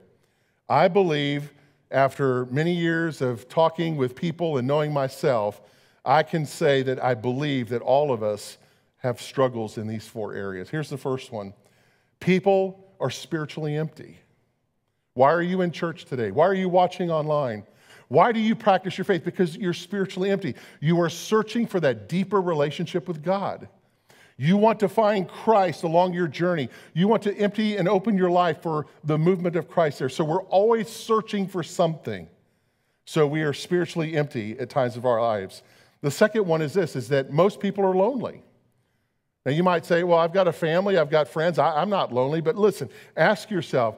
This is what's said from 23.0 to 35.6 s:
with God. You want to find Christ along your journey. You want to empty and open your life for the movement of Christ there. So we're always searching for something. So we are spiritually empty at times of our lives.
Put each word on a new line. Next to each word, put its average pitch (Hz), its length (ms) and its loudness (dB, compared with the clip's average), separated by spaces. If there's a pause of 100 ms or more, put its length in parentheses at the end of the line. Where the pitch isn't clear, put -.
with 160 140 -8
God. 170 460 -4 (680)
You 165 220 2
want 214 220 4
to 196 100 2
find 208 380 2
Christ 190 560 2
along 175 300 2
your 175 140 -2
journey. 160 400 -2 (260)
You 175 140 2
want 208 160 4
to 202 140 -2
empty 208 400 0
and 175 100 2
open 202 300 2
your 180 140 4
life 175 320 2
for 156 240 -4 (160)
the 151 140 2
movement 175 380 2
of 165 140 -4
Christ 160 300 0
there. 170 100 -2
So 170 140 -2
we're 165 200 0
always 220 460 4
searching 214 580 -2
for 175 160 -4
something. 143 640 -2 (800)
So 151 220 2
we 156 160 -2
are 147 100 0
spiritually 165 640 -4
empty 113 400 -4
at 120 120 -8
times 123 280 -2
of 117 80 -4
our 117 160 2
lives. 107 400 -2 (400)